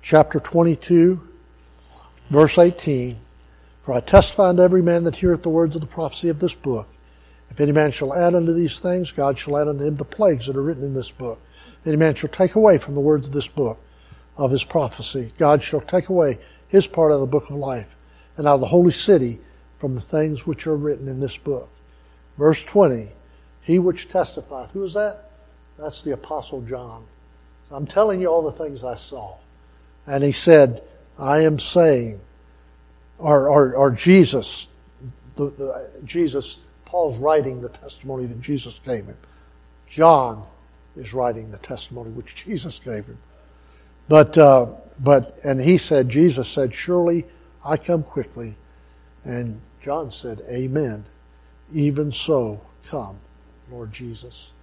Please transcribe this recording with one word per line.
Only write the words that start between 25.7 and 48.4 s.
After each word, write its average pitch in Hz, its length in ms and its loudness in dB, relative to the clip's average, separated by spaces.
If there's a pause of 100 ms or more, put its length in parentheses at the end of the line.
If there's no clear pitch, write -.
That's 151 240 -14
the 147 100 -8
Apostle 139 500 -12
John. 117 420 -14 (680)
"I'm 143 160 -12
telling 196 340 0
you 185 60 -2
all 170 160 0
the 151 80 -4
things 143 320 -12
I 123 140 -10
saw." 107 400 -18 (680)
And 139 180 -2
he 143 80 0
said, 143 500 6 (360)
I 143 220 0
am 156 180 2
saying, 123 640 0 (960)
or, 147 300 2
or, 139 260 4
or 139 160 4
Jesus, 143 800 2 (680)
the, 143 140 -6
the, 135 400 -12 (140)
Jesus, 139 540 -6 (260)
Paul's 160 340 -2
writing 135 420 0
the 120 80 -14
testimony 131 580 -14
that 117 140 -12
Jesus 123 440 -10
gave 113 220 -8
him. 58 100 -20 (720)
John 131 580 2 (500)
is 107 160 -18
writing 113 380 -6
the 104 80 -18
testimony 120 520 -16
which 113 240 -18
Jesus 160 440 -12
gave 107 280 -12
him. 117 120 -20 (920)
But, 151 300 8
uh, 135 320 8 (300)
but, 131 440 2
and 135 160 -2
he 165 180 4
said, 131 300 0
Jesus 135 400 0
said, 131 260 -4
"Surely 170 500 -2 (400)
I 151 120 -4
come 165 260 -4
quickly." 120 540 -12 (680)